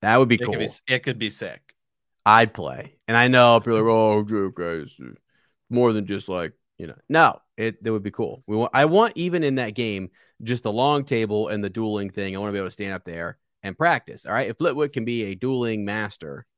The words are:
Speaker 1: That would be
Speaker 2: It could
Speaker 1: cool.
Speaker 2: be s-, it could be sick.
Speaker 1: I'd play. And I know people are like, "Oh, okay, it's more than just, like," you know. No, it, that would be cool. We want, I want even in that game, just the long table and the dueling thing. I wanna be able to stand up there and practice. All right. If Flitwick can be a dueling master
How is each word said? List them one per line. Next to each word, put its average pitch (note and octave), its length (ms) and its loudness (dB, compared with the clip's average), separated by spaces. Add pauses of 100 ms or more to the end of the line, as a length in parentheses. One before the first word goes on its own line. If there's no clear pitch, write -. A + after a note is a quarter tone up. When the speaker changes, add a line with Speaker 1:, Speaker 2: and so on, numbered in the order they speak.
Speaker 1:
That A2 160 4
would B2+ 120 4
be A#2+ 80 4
Speaker 2:
It - 20 0
could B2 120 -4
Speaker 1:
cool. A2+ 80 -4
Speaker 2:
be G#2+ 60 -4
s-, - 220 -12
it B2 160 -2
could A#2 160 -6
be A2 100 -4
sick. - 460 -14 (500)
Speaker 1:
I'd A2 300 6
play. C#2 420 -12 (100)
And A2+ 80 0
I A#2+ 120 6
know B2 320 8
people A2+ 180 0
are A2 60 2
like, A2 480 4
"Oh, G#2 160 -2
okay, E2+ 360 -6
it's - 160 -20 (720)
more A#2+ 240 4
than G#2 140 -2
just, G2 200 -8
like," F2 260 -6 (260)
you E2+ 80 -10
know. - 100 -16 (100)
No, D3+ 320 2 (160)
it, - 280 -6
that A2+ 80 -2
would G#2+ 100 -2
be G2+ 80 -6
cool. - 380 -6
We G#2 80 -4
want, A2+ 180 0
I C#3+ 120 4
want F#3+ 300 4
even F3 280 -2
in C#3 120 2
that A#2 200 -4
game, G2+ 340 -4 (320)
just A#2 220 -4
the A2 80 -2
long C#3 340 2
table A2 440 -2
and G#2 140 -4
the G2 60 -4
dueling G#2 400 -4
thing. F#2+ 260 -6
I F#2+ 40 -6
wanna G#2 140 -4
be G2+ 40 -2
able F#2+ 100 -4
to F2+ 40 -10
stand G2 220 -10
up F#2 120 -12
there E2+ 320 -10 (240)
and G2 160 -10
practice. - 480 -2
All - 80 -6
right. A2+ 160 -2
If A2+ 80 -10
Flitwick D3 360 -2
can A2+ 120 -4
be A#2 200 -4
a G2 100 -8
dueling A#2 500 -4
master G2+ 600 -8 (120)